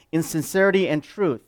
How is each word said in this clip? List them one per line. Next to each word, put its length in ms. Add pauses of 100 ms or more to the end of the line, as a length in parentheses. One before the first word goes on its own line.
(120)
in 120
sincerity 680
and 120
truth, 460